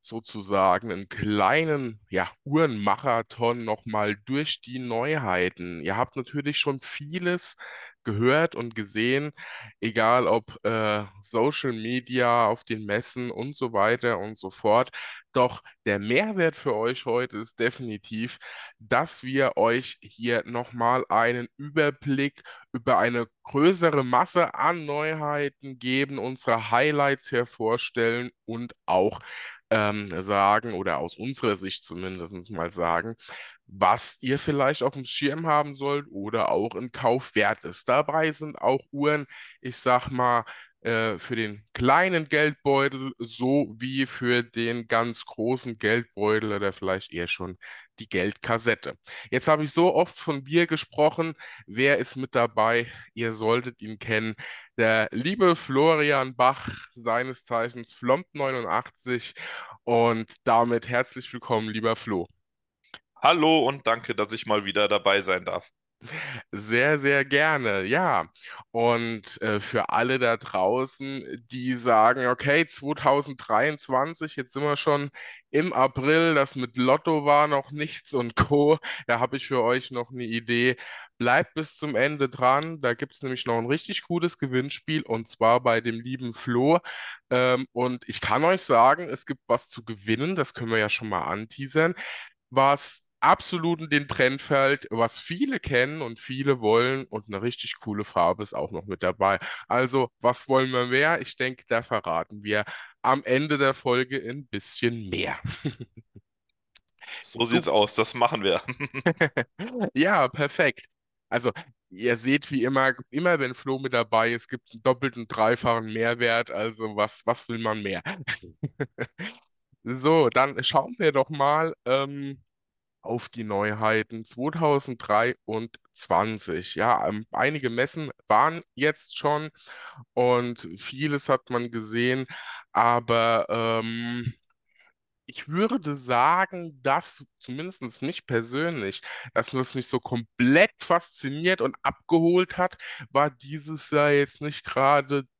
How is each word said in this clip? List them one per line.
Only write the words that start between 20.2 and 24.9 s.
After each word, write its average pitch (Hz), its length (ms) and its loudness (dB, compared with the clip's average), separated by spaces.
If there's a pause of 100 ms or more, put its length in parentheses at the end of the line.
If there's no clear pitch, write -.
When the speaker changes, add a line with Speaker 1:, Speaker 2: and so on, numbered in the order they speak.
Speaker 1:
noch 120 260 -6
mal 120 360 2
einen 120 380 2 (100)
Überblick 143 840 -2 (320)
über 120 240 2
eine 117 300 2 (160)
größere 160 600 2
Masse 143 520 2
an 160 320 0
Neuheiten 147 920 -4